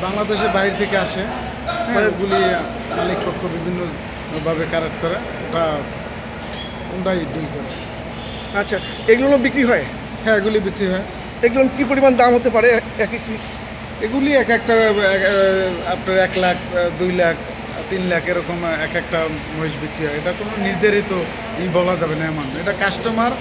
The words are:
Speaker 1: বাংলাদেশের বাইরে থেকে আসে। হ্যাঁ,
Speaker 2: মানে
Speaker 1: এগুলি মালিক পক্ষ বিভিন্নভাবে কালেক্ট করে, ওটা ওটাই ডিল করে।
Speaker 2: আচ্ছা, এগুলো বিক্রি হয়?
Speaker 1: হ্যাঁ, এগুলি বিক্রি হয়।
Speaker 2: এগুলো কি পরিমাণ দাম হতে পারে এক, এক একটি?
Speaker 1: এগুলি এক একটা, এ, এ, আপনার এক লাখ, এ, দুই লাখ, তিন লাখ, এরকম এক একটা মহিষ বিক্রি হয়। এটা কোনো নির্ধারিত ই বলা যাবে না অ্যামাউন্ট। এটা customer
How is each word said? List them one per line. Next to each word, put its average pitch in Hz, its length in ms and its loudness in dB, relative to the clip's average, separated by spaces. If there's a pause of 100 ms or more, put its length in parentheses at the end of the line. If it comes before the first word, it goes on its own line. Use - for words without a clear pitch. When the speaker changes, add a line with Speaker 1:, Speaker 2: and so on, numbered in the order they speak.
Speaker 1:
বাংলাদেশের 208 520 0
বাইরে 196 240 2
থেকে 196 200 2
আসে। 185 220 -2
হ্যাঁ, - 720 -4
Speaker 2:
মানে 208 120 4
Speaker 1:
এগুলি 196 280 0 (600)
মালিক 180 200 -2 (100)
পক্ষ - 160 -4
বিভিন্নভাবে 165 1300 -4
কালেক্ট 165 320 -2
করে, 165 100 0
ওটা 165 600 -2 (1200)
ওটাই 185 240 0
ডিল 165 100 -2
করে। - 1300 -8
Speaker 2:
আচ্ছা, 202 180 0 (300)
এগুলো 262 300 6
বিক্রি 262 260 2
হয়? 202 200 4 (400)
Speaker 1:
হ্যাঁ, 220 120 4
এগুলি 214 220 2
বিক্রি 190 280 -2
হয়। 185 160 0 (400)
Speaker 2:
এগুলো 240 220 4 (120)
কি 277 80 2
পরিমাণ 262 300 6
দাম 240 200 6
হতে 240 160 4
পারে 226 200 6
এক, 220 120 4 (160)
এক 220 160 0
একটি? 226 220 -6 (640)
Speaker 1:
এগুলি 269 320 0
এক 240 180 6
একটা, 233 240 4
এ, 226 40 8
এ, 220 140 6 (1000)
আপনার 185 280 0
এক 185 180 6
লাখ, 180 400 0
এ, 175 220 2
দুই 180 140 2
লাখ, 170 240 4 (540)
তিন 190 100 -2 (100)
লাখ, 170 180 0
এরকম 175 360 -2
এক 160 320 -2
একটা 160 320 -2 (300)
মহিষ 156 220 -2
বিক্রি 156 260 -4
হয়। 147 100 -2
এটা 175 220 -2
কোনো 208 260 -4
নির্ধারিত 202 480 2 (480)
ই 180 140 -2
বলা 180 220 2
যাবে 160 180 0
না 156 60 -4
অ্যামাউন্ট। 151 400 -4
এটা 196 240 -2
customer 226 460 0 (100)